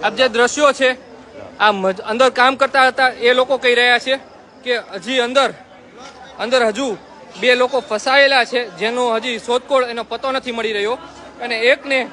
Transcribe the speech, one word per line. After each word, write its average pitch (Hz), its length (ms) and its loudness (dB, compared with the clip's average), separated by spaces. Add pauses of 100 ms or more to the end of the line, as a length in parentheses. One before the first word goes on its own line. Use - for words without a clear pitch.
આપ 214 120 -2
જે 254 140 2
દ્રશ્યો 240 420 2
છે, 254 260 0 (600)
આ 208 120 4
મજ-, 190 300 -2
અંદર 240 280 2
કામ 254 260 2
કરતા 269 320 2
હતા 254 220 2
એ 240 240 0
લોકો 254 240 2
કહી 247 180 0
રહ્યા 240 240 4
છે 262 200 -4 (440)
કે 240 140 -2
હજી 208 420 -6
અંદર, 240 340 2 (840)
અંદર 240 280 0
હજુ 214 300 -4 (420)
બે 247 160 2
લોકો 254 240 0
ફસાયેલા 262 680 2
છે 240 240 -6
જેનો 226 440 -2
હજી 226 260 -4
શોધખોળ, 254 440 0
એનો 233 200 -6
પતો 233 280 -6
નથી 254 200 -6
મળી 226 220 -4
રહ્યો 208 240 -2 (440)
અને 240 180 -6
એકને 262 540 0